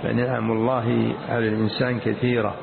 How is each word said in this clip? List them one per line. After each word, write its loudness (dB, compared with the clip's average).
فنعم 0
الله 2
على 0
الإنسان 0
كثيرة. 0